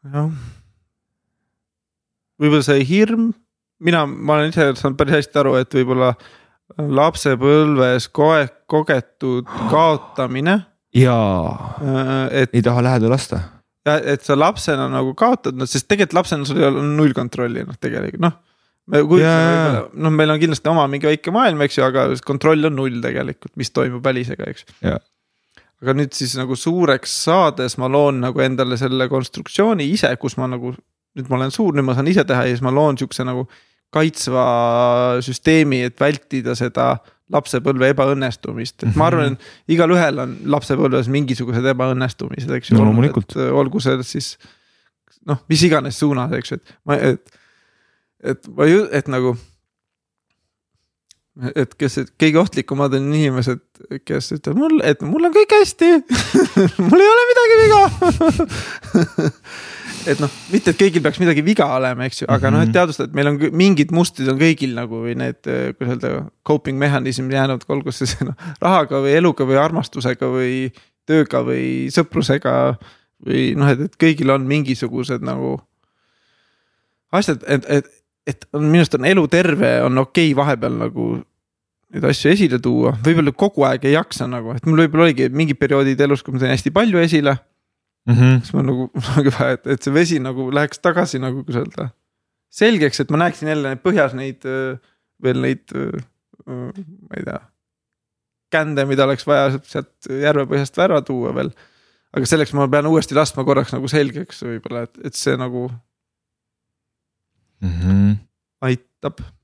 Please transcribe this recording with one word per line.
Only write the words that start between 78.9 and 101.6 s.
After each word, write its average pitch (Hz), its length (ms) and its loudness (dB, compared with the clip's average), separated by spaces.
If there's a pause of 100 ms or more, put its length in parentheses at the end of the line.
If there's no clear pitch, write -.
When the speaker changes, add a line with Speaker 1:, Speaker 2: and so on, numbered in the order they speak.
Speaker 1:
on 127 80 -2
elu 180 240 4
terve, 165 420 2 (120)
on 127 160 2
okei 156 360 2
vahepeal 127 440 -2
nagu 117 300 -6 (840)
neid - 120 -6
asju 139 280 2
esile 165 260 2
tuua. 123 360 0 (100)
Võib-olla 156 280 2
kogu 196 320 0
aeg 131 200 -2
ei 139 100 4
jaksa 151 320 -4
nagu, 120 300 -8
et - 100 -10
mul 160 160 4
võib-olla 160 240 4
oligi 131 220 2
mingid 147 320 -2
perioodid 139 400 2
elus, 143 220 2
kui 131 120 -10
ma 127 60 -2
tõin 131 100 0
hästi 139 220 -2
palju 196 260 2
esile. 151 380 2 (720)
Speaker 2:
Mhm. 123 340 4
Speaker 1:
Siis - 140 -12
ma 143 80 0
nagu, 131 280 -2
<laughs> - 40 -20
mul 123 240 -8
ongi 139 140 4
vaja, 127 260 -2
et, - 80 -12
et 135 160 -2
see 139 120 -2
vesi 165 260 2
nagu 127 300 -6
läheks 143 300 0
tagasi 170 400 0
nagu, 131 240 -6
kuidas 120 180 -4
öelda, - 240 -8 (680)
selgeks, 185 460 2
et 135 100 -4
ma 151 120 2
näeksin 165 260 -4
jälle 147 220 -4
need 131 120 -10
põhjas 165 320 0
neid, 131 300 -10
öö, 131 300 -6 (460)
veel 127 200 0
neid, 131 300 -4
öö, - 300 -8 (400)
öö, 127 340 -14
ma 185 420 -18
ei - 80 -10
tea, - 140 -10 (1120)
kände, 151 340 0
mida 139 200 2
oleks 135 200 -2
vaja 139 240 2
sealt, 135 160 -6
sealt - 440 -12 (100)
järve 147 260 2
põhjast 139 320 -4
ära 170 240 2
tuua 123 320 -6
veel. 131 140 -4 (640)